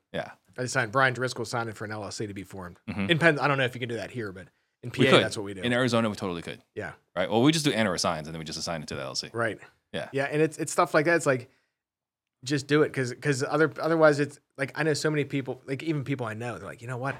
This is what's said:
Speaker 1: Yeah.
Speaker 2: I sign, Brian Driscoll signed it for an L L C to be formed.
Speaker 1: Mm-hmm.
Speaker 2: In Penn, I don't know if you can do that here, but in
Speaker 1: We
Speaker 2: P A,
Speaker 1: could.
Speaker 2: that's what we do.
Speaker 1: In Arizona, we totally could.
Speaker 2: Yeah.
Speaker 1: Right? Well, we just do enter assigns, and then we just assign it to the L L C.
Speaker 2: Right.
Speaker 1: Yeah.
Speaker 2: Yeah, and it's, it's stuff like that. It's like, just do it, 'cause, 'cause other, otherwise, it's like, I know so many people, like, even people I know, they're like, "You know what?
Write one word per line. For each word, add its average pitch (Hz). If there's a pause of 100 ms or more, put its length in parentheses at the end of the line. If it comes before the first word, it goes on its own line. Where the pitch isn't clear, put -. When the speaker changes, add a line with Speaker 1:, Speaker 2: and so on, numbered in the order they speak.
(120)
Speaker 1:
Yeah. - (260)
Speaker 2:
I 127
sign, 120
Brian 131
Driscoll 120
signed 117
it 104
for -
an 104
L 107
L 92
C 113
to 101
be 98
formed. 90 (100)
Speaker 1:
Mm-hmm. 98
Speaker 2:
In 165
Penn, 160
I 131
don't 139
know 131
if 120
you 120
can 120
do 117
that 92
here, 107
but 92 (360)
in 123
Speaker 1:
We -
Speaker 2:
P -
A, -
Speaker 1:
could. 135
Speaker 2:
that's 107
what 110
we 101
do. 95
Speaker 1:
In 120
Arizona, 120
we 101
totally 87
could. 58 (120)
Speaker 2:
Yeah. 98 (240)
Speaker 1:
Right? 87
Well, 113
we 151
just 160
do 147
enter 107
assigns, 80
and 80
then 82
we 82
just 78
assign 82
it 76
to -
the 71
L 65
L 64
C. 76
Speaker 2:
Right. 110 (340)
Speaker 1:
Yeah. 82
Speaker 2:
Yeah, 135
and 147
it's, 151
it's 151
stuff 175
like 156
that. 170
It's 165
like, 131 (960)
just 139
do 147
it, 135
'cause, 123
'cause 139
other, 151
otherwise, 156
it's 147 (200)
like, 135
I 151
know 156
so 156
many 147
people, 131
like, 135
even 151
people 127
I 107
know, 113
they're 95
like, 82
"You 117
know 127
what? 127